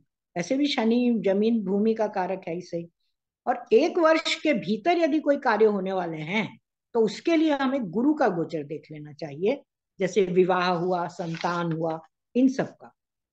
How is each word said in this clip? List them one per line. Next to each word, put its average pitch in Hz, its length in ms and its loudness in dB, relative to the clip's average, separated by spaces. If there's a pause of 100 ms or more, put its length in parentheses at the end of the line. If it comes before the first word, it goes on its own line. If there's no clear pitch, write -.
(360)
ऐसे 175 200 -2
भी 285 100 2
शनि 233 600 2
जमीन 214 380 2
भूमि 202 300 2
का 220 120 -2
कारक 185 420 -4
है 165 60 -6
ही 175 60 -8
सही। 170 280 -10 (580)
और 247 260 -2
एक 302 260 4
वर्ष 320 360 4
के 302 200 0
भीतर 220 440 0
यदि 311 220 2
कोई 285 160 2
कार्य 220 280 2
होने 190 280 2
वाले 170 240 -4
हैं 160 420 -4 (360)
तो 233 60 2
उसके 330 360 0
लिए 311 160 2
हमें 262 380 -2
गुरु 247 240 2
का 269 140 2
गोचर 165 360 -4
देख 147 260 -12
लेना 151 220 -16
चाहिए, 165 500 -4 (380)
जैसे 185 220 0
विवाह 180 460 2
हुआ, 175 380 -2
संतान 170 640 -4
हुआ, 160 280 -4 (340)
इन 262 140 4
सब 226 180 -2
का। - 260 -18 (400)